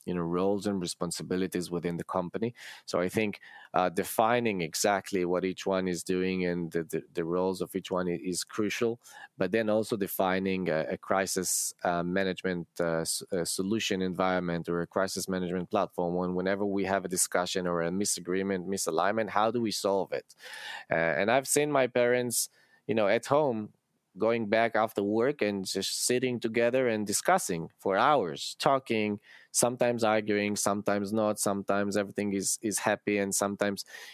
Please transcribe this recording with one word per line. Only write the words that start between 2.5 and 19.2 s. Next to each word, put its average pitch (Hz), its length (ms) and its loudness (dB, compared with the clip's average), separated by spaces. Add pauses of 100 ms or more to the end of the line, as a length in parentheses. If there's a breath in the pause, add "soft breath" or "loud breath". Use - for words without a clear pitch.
So 87 120 2
I 90 80 4
think, 104 320 0 (360 loud breath)
uh, 92 140 4
defining 110 720 2
exactly 95 640 0
what 90 200 0
each 92 220 -4
one 95 200 0
is 87 160 -2
doing 92 420 0
and 87 260 -2
the, 82 140 -2
the, 80 180 -6 (100)
the 87 100 -4
roles 90 380 -2
of - 140 -6
each 92 160 -6
one 90 160 -2
i-, 87 160 -2
is 90 200 -4
crucial, 113 560 -2 (380 loud breath)
but 92 140 -2
then 110 180 2
also 110 260 2
defining 95 760 0
a, 78 200 0
a 92 80 -4
crisis, - 760 -2 (120)
uh, 87 180 2
management, 90 680 -2 (120)
uh, 82 220 0
s-, - 200 -4 (100)
a 85 140 0
solution 101 560 -2
environment 90 680 0
or 85 140 0
a 85 60 -4
crisis 95 420 -2
management 90 400 -4
platform 90 460 0
when, 90 180 0
whenever 95 320 0
we 98 200 0
have 95 200 0
a 90 40 -6
discussion 90 580 0
or 85 160 0
a 85 80 0
misagreement, 95 760 -2
misalignment, 95 600 -2